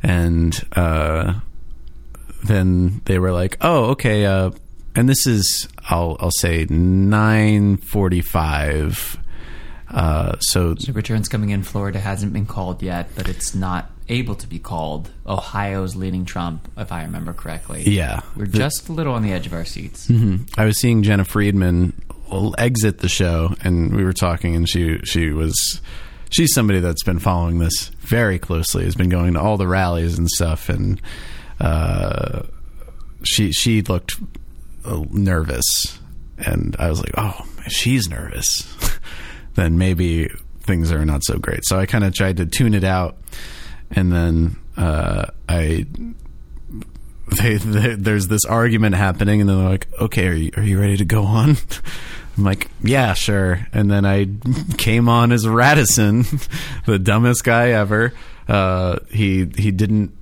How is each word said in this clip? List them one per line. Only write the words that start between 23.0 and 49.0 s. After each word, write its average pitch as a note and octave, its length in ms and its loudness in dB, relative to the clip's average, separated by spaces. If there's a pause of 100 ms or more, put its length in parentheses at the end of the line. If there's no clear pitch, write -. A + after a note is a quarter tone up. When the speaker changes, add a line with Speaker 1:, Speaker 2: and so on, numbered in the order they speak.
Speaker 1:
show, E2+ 540 2
and F2 320 2
we G2+ 100 2
were F#2 80 2
talking, E2+ 440 0
and E2+ 120 2
she, E2 360 0
she E2 260 0
was, D#2 500 -2 (500)
she's D#3+ 220 4
somebody G2+ 280 2
that's E2+ 240 -2
been F2 160 0
following E2+ 400 2
this - 280 0 (120)
very A2 400 2
closely, F2 440 -2
has F2 120 -2
been F2+ 120 2
going F2 260 2
to D2+ 60 0
all G#2 160 2
the F#2+ 120 0
rallies E2+ 500 0
and E2+ 100 2
stuff, D#2+ 400 -2
and, G2 320 0 (600)
uh, G1+ 840 0 (800)
she, G2+ 300 0
she A2 300 2
looked, - 340 -2 (680)
uh, E2+ 260 -4
nervous, E2 880 0 (400)
and - 400 -2
I E2+ 120 0
was D#2 100 0
like, - 160 -4
"Oh, - 300 -4 (180)
if - 80 -8
she's B2 380 2
nervous, - 600 -4 (440)
<laughs> - 400 -14
then E2 220 4
maybe E2+ 500 2 (320)
things E2 320 0
are D2+ 120 0
not D2 200 0
so - 140 -2
great." - 260 -4
So F#2 140 0
I F#2+ 80 0
kinda G#2 260 2
tried F#2+ 240 0
to F2+ 100 0
tune A2+ 280 2
it F#2+ 100 2
out, F#2 320 0 (720)
and F2+ 220 2
then, E2+ 440 2 (200)
uh, D#2+ 480 0 (240)
I, E2 380 0 (1500)
they, G#2+ 160 4
they, G#2+ 380 2
there's G2+ 340 2
this G#2 160 2
argument A2+ 500 4
happening, G2+ 460 2